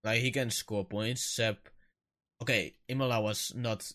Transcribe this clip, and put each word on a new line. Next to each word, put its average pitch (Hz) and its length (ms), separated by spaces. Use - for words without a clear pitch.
Like, 113 180
he 127 80
can 127 200
score 104 340
points. 101 380
Seb, 110 360
okay, 113 360
Imola 127 340
was 107 340
not 117 400